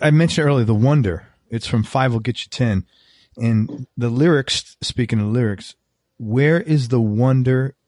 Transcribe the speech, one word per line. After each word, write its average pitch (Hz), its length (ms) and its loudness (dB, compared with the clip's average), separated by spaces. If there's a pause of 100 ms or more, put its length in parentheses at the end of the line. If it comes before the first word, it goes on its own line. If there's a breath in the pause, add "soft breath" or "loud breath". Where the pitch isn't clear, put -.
I 151 100 4
mentioned 156 360 2
earlier 135 180 2
The 110 100 2
Wonder. 117 520 2 (220)
It's 117 180 -8
from 113 160 0
Five 131 300 0
Will 113 60 0
Get 113 240 -6
You - 60 -20
Ten. 107 360 -2 (520 soft breath)
And 117 500 -2 (100)
the 120 120 -2
lyrics, 135 720 0
speaking - 380 -2
of 104 80 -2
lyrics, 110 480 -4 (420)
"Where 135 420 0
is 151 300 0
the 123 120 2
wonder 127 760 0 (120)